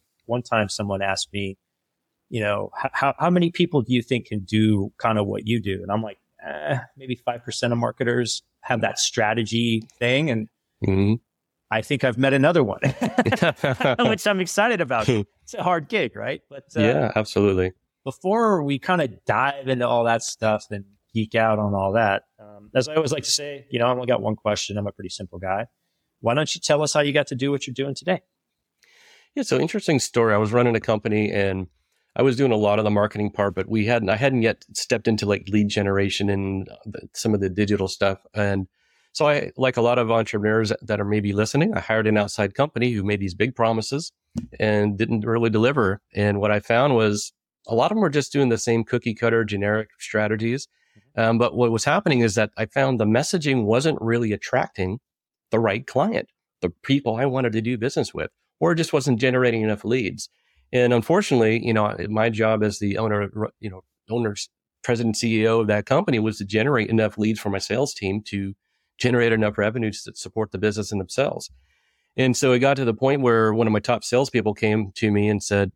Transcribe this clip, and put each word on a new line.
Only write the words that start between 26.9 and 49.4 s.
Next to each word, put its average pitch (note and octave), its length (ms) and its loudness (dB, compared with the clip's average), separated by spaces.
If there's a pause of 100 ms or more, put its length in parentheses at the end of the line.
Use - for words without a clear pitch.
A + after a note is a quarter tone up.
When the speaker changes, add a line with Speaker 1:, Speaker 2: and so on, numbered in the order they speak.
Speaker 1:
how D3+ 80 4
you C#3+ 100 0
got C#3+ 160 0
to C#3 80 -6
do C#3 160 -2
what C#3 160 -4
you're B2 60 -12
doing C3+ 220 -4
today? F3+ 260 -4 (1120)
Speaker 2:
Yeah, C#4 80 -2
so - 160 0
interesting D#3+ 400 0
story. A2+ 340 2
I G2+ 40 4
was G#2+ 160 2
running A#2+ 240 4
a - 20 -2
company G#2+ 540 0
and F#2+ 340 -2 (480)
I A#2+ 60 0
was B2+ 160 4
doing C3 160 2
a G#2+ 40 4
lot G#2 220 4
of G#2+ 60 0
the G#2 60 2
marketing G#2 400 0
part, G2+ 220 0
but F#2+ 140 -4
we A2 180 0
hadn't, A2+ 240 2
I G#2+ 60 2
hadn't B2+ 280 2
yet A2 200 0 (100)
stepped - 320 -2
into, G#2+ 200 2
like, G2 240 0
lead G#2 180 4
generation G2 640 0
and G2 400 -4 (160)
the, - 280 -14
some A2 200 -2
of G2 80 0
the F#2+ 80 0
digital G2 400 0
stuff. F#2+ 300 -2 (140)
And G2+ 340 -2 (440)
so D3 160 0
I, D3 300 0
like B2+ 180 0
a A#2 60 0
lot A#2+ 180 4
of A2+ 100 0
entrepreneurs A2 640 0 (100)
that G#2 200 -2
are G2 40 -2
maybe G#2 280 0
listening, C#3+ 400 2
I F#2+ 80 -2
hired A2 260 0
an G#2+ 80 4
outside G2+ 400 0
company B2 360 0
who G2+ 120 -2
made G2+ 160 0
these G2 160 -4
big B2 180 0
promises A2+ 600 -2 (440)
and G#2 400 2
didn't A2+ 280 -2
really A#2 240 0
deliver. A2 520 2 (140)
And G2+ 240 2
what G#2 120 2
I G#2 100 0
found B2 340 2
was G#2 380 0 (340)
a A#2 80 -4
lot C3+ 160 2
of G#3+ 60 -2
them G#3+ 40 0
were F3 80 2
just C#3+ 220 -2
doing C#3 160 2
the A2+ 100 2
same A#2 280 0
cookie A#2+ 280 -2
cutter A2+ 300 0